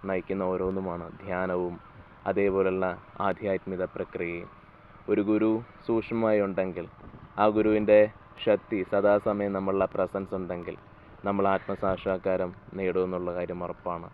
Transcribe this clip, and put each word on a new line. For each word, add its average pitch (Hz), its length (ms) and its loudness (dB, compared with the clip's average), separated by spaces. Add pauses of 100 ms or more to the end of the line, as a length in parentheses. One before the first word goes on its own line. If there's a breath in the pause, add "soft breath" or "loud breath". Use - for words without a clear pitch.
(120)
നയിക്കുന്ന 95 420 -2
ഓരോന്നുമാണ് 92 540 -4 (180)
ധ്യാനവും 90 520 -2 (540)
അതേപോലുള്ള 95 540 2 (420)
ആധ്യാത്മിക 95 560 -2 (140)
പ്രക്രിയയും. 87 520 -8 (640)
ഒരു 104 160 2
ഗുരു 107 200 4 (380)
സൂക്ഷ്മമായി 113 600 2
ഉണ്ടെങ്കിൽ, 90 400 -4 (560)
ആ 107 40 6 (100)
ഗുരുവിൻ്റെ 107 420 6 (460)
ശക്തി 104 340 2 (140)
സദാസമയം 101 640 2
നമ്മളുടെ 95 360 0
പ്രസൻസ് 98 460 -2
ഉണ്ടെങ്കിൽ, 87 360 -8 (520)
നമ്മൾ 98 260 2
ആത്മസാക്ഷാത്കാരം 92 1000 -2 (280)
നേടുമെന്നുള്ള 90 580 0
കാര്യം 90 280 -6
ഉറപ്പാണ്. 87 480 -8